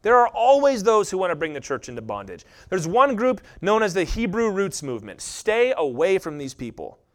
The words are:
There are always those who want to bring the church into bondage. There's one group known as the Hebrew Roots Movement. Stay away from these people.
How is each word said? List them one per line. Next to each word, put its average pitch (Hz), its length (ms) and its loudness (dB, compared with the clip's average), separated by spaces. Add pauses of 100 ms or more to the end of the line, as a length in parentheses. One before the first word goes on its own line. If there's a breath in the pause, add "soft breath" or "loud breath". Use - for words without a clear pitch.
There 226 140 4
are 240 120 6
always 269 560 4
those 214 260 4
who 190 80 -4
want 185 140 0
to 160 40 -2
bring 151 180 -6
the 139 60 -8
church - 280 -6
into 120 120 -10
bondage. 101 460 -12 (220 soft breath)
There's 185 180 -4
one 240 300 2
group 233 240 0 (200 loud breath)
known 214 220 2
as 196 120 -2
the 185 100 0
Hebrew 226 440 -2
Roots 196 320 -2
Movement. 107 400 -10
Stay 240 560 0
away 160 420 0
from 156 200 -8
these 135 160 -12
people. 85 460 -14 (140)